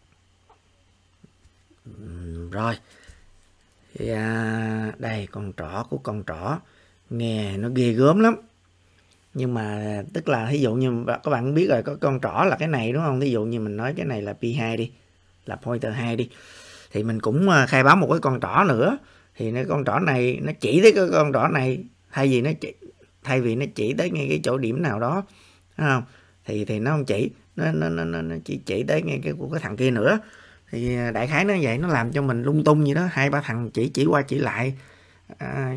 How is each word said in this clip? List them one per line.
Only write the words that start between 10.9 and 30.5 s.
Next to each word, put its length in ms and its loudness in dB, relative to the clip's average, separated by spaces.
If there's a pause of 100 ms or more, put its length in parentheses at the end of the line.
bạn, 320 -2
các 80 -2
bạn 220 0
biết 160 4
rồi, 140 2
có 180 -6
con 200 0
trỏ 260 0
là 120 2
cái 80 -2
này, 240 0
đúng 120 0
không? 160 0
Thí 120 0
dụ 140 0
như 140 -4
mình 180 -4
nói 200 -4
cái 80 -6
này 160 -4
là 120 -6
P 100 -8 (140)
hai 200 -2
đi, 140 -4 (540)
là 100 -8
pointer 380 -4
hai 220 -2
đi. 140 -2 (640)
Thì 120 -2
mình 160 -2
cũng, 300 2
à, 160 6
khai 180 4
báo 120 8
một 140 4
cái 100 2
con 200 0
trỏ 280 2
nữa. 300 4 (400)
Thì 140 -4
nó, 180 -2
con 160 -2
trỏ 140 2
này, 440 2
nó 160 -2
chỉ 220 4
tới 100 12
cái 200 2
con 220 4
trỏ 140 4
này, 360 0 (280)
thay 160 2
vì 140 4
nó 100 0 (100)
chỉ, 120 -8 (500)
thay 180 0
vì 140 0
nó 100 -2 (100)
chỉ 180 0
tới 180 -2
ngay 180 -2
cái 140 0
chỗ 140 0
điểm 240 -2
nào 180 -2
đó, 240 -2 (540)
thấy 100 0
không? 160 2 (420)
Thì, 200 -4
thì 140 -2
nó 120 0
không 140 0
chỉ, 240 0 (260)
nó, 160 0
nó, 180 0
nó, 140 -2
nó, 180 -4
nó 140 -6 (100)
chỉ, 200 -6
chỉ 180 -2
tới 180 0
ngay 220 -4
cái 100 -4
của 160 -8
cái 100 -6
thằng 180 -8
kia 140 2
nữa. 280 2 (520)